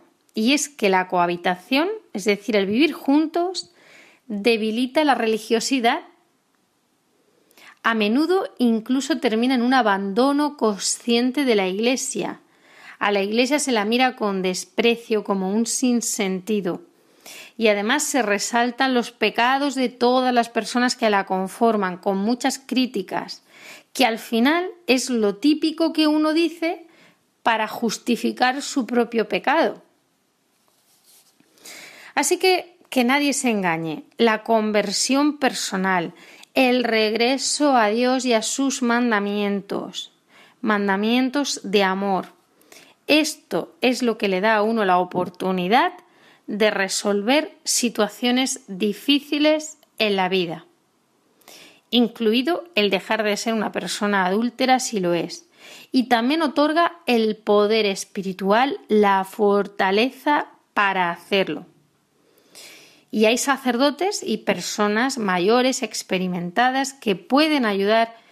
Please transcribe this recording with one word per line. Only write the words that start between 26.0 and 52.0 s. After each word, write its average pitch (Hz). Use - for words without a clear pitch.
uno 311
dice 330
para 220
justificar 240
su 262
propio 233
pecado. 262
Así 294
que, 370
que 247
nadie 285
se 247
engañe, 165
la 220
conversión 220
personal, 190
el 254
regreso 233
a 220
Dios 247
y 247
a 220
sus 262
mandamientos, 202
mandamientos 214
de 202
amor, 190
esto -
es 254
lo 220
que 208
le 185
da 220
a 208
uno 220
la 180
oportunidad 185
de 214
resolver 202
situaciones 247
difíciles 285
en 208
la 185
vida, 175
incluido 233